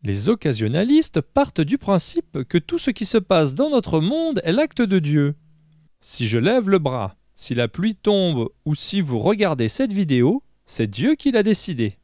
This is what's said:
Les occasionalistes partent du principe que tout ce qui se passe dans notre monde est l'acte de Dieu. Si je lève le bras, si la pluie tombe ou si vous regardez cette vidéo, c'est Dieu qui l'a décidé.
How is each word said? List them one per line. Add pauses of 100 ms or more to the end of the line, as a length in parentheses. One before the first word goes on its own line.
Les
occasionalistes
partent
du
principe
que
tout
ce
qui
se
passe
dans
notre
monde
est
l'acte
de
Dieu. (640)
Si
je
lève
le
bras, (180)
si
la
pluie
tombe (160)
ou
si
vous
regardez
cette
vidéo, (200)
c'est
Dieu
qui
l'a
décidé.